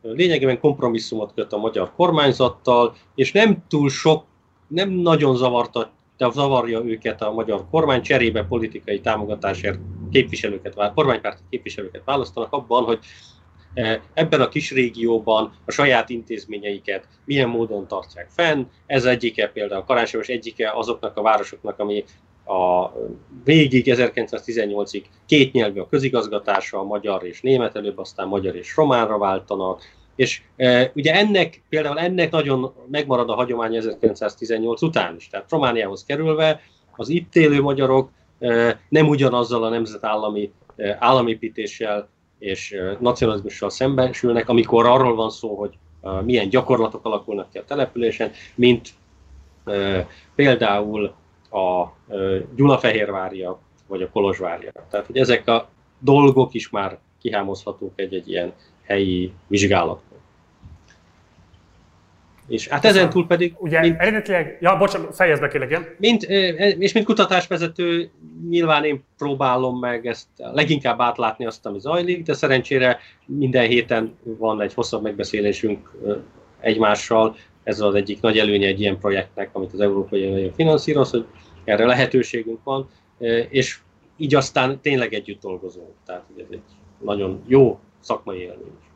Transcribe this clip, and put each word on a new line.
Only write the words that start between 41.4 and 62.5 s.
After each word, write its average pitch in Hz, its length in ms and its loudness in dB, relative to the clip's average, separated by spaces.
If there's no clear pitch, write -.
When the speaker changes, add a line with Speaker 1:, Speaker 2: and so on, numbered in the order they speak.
Speaker 1:
és, 95 340 -8
e, 95 280 -6
nacionalizmussal 107 720 0
szembesülnek, 127 800 0
amikor 117 380 4
arról 127 280 6
van 110 160 -2
szó, 107 240 -10
hogy, 101 200 -8
e, 95 200 -6
milyen 110 260 0
gyakorlatok 110 560 0
alakulnak 104 460 -6
ki - 80 -16
a - 60 -16
településen, 117 680 -4
mint, 123 340 4
e, 98 420 -2
például 107 800 2
a, 92 360 0
ö, 95 300 -4
Gyulafehérvárja 101 1040 0
vagy 95 160 -6
a - 80 -8
Kolozsvárja. 92 600 -2
Tehát, 104 160 -4
hogy 127 120 -4
ezek 120 300 2
a 107 200 0
dolgok 135 560 6
is - 160 -8
már 98 280 -4
kihámozhatók 98 760 -6
egy-egy 92 360 -8
ilyen 87 220 -4
helyi 92 480 -2
vizsgálatból. 95 720 0
És 117 200 -6